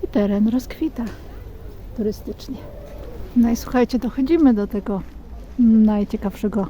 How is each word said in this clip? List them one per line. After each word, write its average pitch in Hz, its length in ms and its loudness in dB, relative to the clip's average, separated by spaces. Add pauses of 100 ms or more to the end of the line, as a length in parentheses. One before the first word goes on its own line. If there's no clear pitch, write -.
I - 20 -6
teren 208 420 2
rozkwita 254 560 -2 (920)
turystycznie. - 600 -6 (800)
No 233 140 6
i 233 60 2
słuchajcie, 247 420 0
dochodzimy 262 560 4
do 202 120 0
tego 196 360 -4 (560)
najciekawszego 214 1120 4